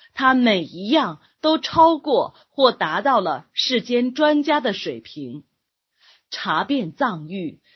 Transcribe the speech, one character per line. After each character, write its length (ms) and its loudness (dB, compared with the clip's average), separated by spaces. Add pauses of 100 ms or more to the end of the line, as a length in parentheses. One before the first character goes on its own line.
(120)
他 220 2
每 280 2
一 260 -12
样 320 0 (200)
都 180 2
超 380 4
过 380 0 (160)
或 220 4
达 280 -4
到 200 2
了 340 -4
世 260 -2
间 320 -2
专 300 2
家 180 0
的 140 -2
水 260 -8
平。 440 -14 (840)
查 360 -4
遍 280 -4
藏 360 -4
域， 320 -10 (160)